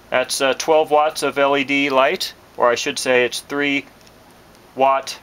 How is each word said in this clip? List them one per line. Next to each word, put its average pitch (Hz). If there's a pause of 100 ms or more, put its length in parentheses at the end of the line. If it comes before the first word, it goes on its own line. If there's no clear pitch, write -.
that's, 127
uh, 135
twelve 156
watts 151
of 139
L 139
E 139
D 139
light, 139 (240)
or 120
I 120
should 135
say 127
it's -
three 143 (880)
watt 135